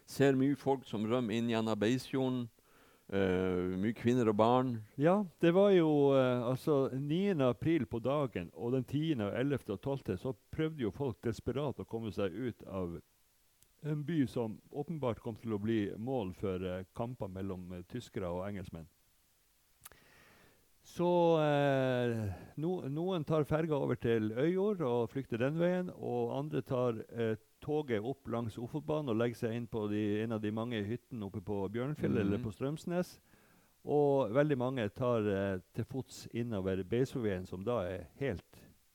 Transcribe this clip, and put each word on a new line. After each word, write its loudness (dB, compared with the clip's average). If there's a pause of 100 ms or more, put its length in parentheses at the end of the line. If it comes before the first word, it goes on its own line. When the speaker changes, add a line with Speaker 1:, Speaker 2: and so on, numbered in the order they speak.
Speaker 1:
Ser 4
mye 2
folk -2
som -4
rømmer 0
inn 0
gjennom 0
Beisfjorden. 0 (640)
Eh, 2
mye 0
kvinner 2
og 4
barn. 4 (140)
Speaker 2:
Ja, 4 (160)
det 6
var 8
jo, 6
eh, 4
altså, 2
niende 2
april 2
på -4
dagen, -2
og -4
den 2
tiende 0
og -4
ellevte -2
og -6
tolvte, -4
så -4 (180)
prøvde -4
jo 0
folk -4
desperat -4
å -8
komme -6
seg -2
ut -6
av -6 (840)
en -4
by 2
som -4 (140)
åpenbart -4
kom -8
til -6
å 0
bli 2
mål -4
for, -4 (100)
eh, -6 (100)
kamper -6
mellom, -8
eh, -10
tyskere -8
og -4
engelskmenn. -10 (2000)
Så, 4
eh, 2 (240)
no-, -4
noen -2
tar 2
ferga 0
over 0
til 2
Øyjord 2
og 2
flykter -4
den 0
veien, 2
og -2
andre -4
tar, 0 (100)
eh, 0 (240)
toget -2
opp -6
langs -4
Ofotbanen -4
og 2
legger 2
seg -4
inn -6
på -4
de, 2
en -2
av -2
de 0
mange -2
hyttene -6
oppe -8
på -4
Bjørnfjell -2
Speaker 1:
Mhm. 2
Speaker 2:
eller 0
på -6
Strømsnes. -4 (680)
Og 4
veldig 4
mange 0
tar, 2
eh, 0 (140)
til -4
fots -12
innover -2
Beisfjordveien, 0
som -8
da 0
er -6 (140)
helt, -6 (340)